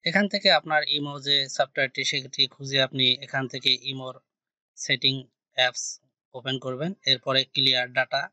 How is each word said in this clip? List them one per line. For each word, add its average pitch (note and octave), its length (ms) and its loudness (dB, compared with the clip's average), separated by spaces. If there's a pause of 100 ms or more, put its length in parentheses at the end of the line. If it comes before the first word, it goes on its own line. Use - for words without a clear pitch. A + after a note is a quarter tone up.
এখান F#3+ 240 4
থেকে G3 160 2 (100)
আপনার D3+ 240 2 (140)
ইমো C#3+ 180 -4 (120)
যে C#3+ 100 4 (200)
সফটওয়্যারটি C3+ 540 -2
সেটি C3 320 -4 (120)
খুঁজে C#3 320 -2
আপনি C3 200 2 (180)
এখান C3+ 280 -2
থেকে C3 180 -2 (200)
ইমোর C3 240 -10 (640)
setting C3+ 360 0 (420)
apps B2+ 280 0 (500)
open C3 300 -4
করবেন। C3 260 -4 (200)
এরপরে C3 300 2 (140)
clear C3 320 2 (100)
data C3+ 260 0 (100)